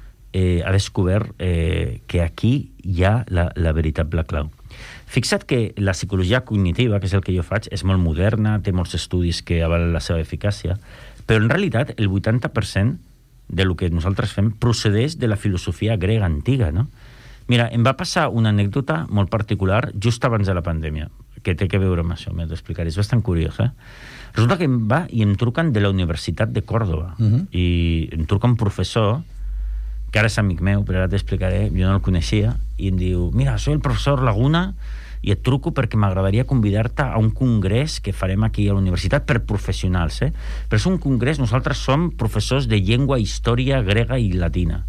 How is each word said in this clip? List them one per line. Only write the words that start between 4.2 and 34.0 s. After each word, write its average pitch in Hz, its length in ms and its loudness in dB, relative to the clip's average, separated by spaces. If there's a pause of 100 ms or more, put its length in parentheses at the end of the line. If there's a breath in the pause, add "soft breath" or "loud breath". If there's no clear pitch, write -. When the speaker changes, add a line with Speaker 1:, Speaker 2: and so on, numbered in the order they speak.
Speaker 1:
clau. 76 240 -4 (560 loud breath)
Fixa't - 380 0
que 117 320 0
la 98 160 2
psicologia 92 520 0
cognitiva, 101 540 2
que 95 80 -2
és 90 80 -2
el 98 80 4
que 92 100 -4
jo 90 120 0
faig, 104 260 -4
és 95 140 -6
molt 95 160 4
moderna, 101 600 2
té 95 120 -2
molts 87 220 -2
estudis 87 500 -2
que 85 180 0
avalen 85 300 2
la 80 80 0
seva 85 180 -2
eficàcia, 87 580 -4 (480 loud breath)
però 113 160 2
en 113 80 4
realitat 175 480 0
el 104 120 0
vuitanta 104 440 0
per 107 140 0
cent 104 320 0 (480)
de 92 180 0
lo 90 120 2
que 90 140 0
nosaltres 92 420 0
fem 104 180 0
procedeix 117 680 0
de 123 80 0
la 104 80 0
filosofia 92 600 -2
grega 98 300 0
antiga, 85 460 0
no? 107 160 0 (580 loud breath)
Mira, 120 240 2
em 120 140 2
va 135 100 4
passar 165 360 0
una 113 180 2
anècdota 107 640 0
molt 98 200 2
particular 104 640 0 (100)
just 117 220 0
abans 110 240 2
de 98 60 2
la 85 80 0
pandèmia, 78 480 -4 (340)
que 92 100 0
té 90 140 -2
que 98 100 0
veure 92 220 2
amb 85 120 0
això, - 200 -8
m'he 85 140 -4
d'explicar, 82 420 -6
és 80 80 -4
bastant 101 260 0
curiós, 82 380 0
eh? 127 100 2 (640 loud breath)
Resulta 120 240 4
que 165 60 0
em 123 260 2
va 156 200 2
i 117 120 0
em 104 140 4
truquen 147 360 0
de 107 80 2
la 101 100 4
Universitat 90 600 0
de 123 140 -2
Còrdova, 90 540 -2
Speaker 2:
Mhm. 113 340 2
Speaker 1:
i 85 600 2
em 80 140 -2
truca 104 220 2
un 120 80 4
professor, 107 640 0 (920 loud breath)
que - 80 0
ara 107 100 4
és 107 100 -2
amic 95 240 0
meu, 101 220 2
però 92 180 -2
ara 92 60 2
t'explicaré, 95 640 0
jo 90 180 2
no 98 80 4
el 95 60 2
coneixia, 104 540 2 (220)
i 98 100 -2
em 92 80 0
diu, 90 380 0
«Mira, 123 240 2
soy 139 160 0
el 151 60 0
professor 131 420 0